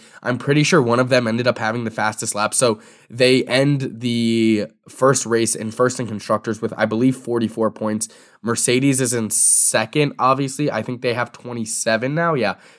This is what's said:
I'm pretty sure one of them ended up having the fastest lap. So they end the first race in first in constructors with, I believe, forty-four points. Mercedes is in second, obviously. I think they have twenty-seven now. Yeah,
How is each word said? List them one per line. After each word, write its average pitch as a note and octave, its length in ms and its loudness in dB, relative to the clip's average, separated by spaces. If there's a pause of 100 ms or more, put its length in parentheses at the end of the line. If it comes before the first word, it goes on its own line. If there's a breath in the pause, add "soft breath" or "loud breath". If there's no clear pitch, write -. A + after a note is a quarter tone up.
(220 loud breath)
I'm B2 160 -4
pretty D3 260 2
sure D#3 180 4
one A#2 180 2
of B2+ 100 2
them B2 180 4
ended A#2+ 200 0
up A#2+ 100 0
having A#2 260 -4
the A2 80 -6
fastest A2 440 -4
lap. G#2 180 -2
So A2+ 260 2 (300 loud breath)
they B2+ 360 4
end C3+ 540 0
the A2+ 680 2 (200)
first C#3 380 2
race A2+ 280 0
in A2 180 -6
first B2 280 0
in A#2+ 80 -6
constructors G#2+ 540 -4
with, A2+ 160 -4
I A2 80 2
believe, A#2+ 320 2
forty-four A2+ 540 -2
points. G#2+ 360 -6 (340 loud breath)
Mercedes B2+ 600 0
is A#2+ 120 0
in A2 180 -4
second, - 840 2
obviously. C3+ 540 0
I A2 100 -2
think A#2+ 200 -8
they B2 120 0
have A#2 200 -4
twenty-seven A#2 840 -4
now. E3+ 200 0
Yeah, G2+ 200 0 (240 soft breath)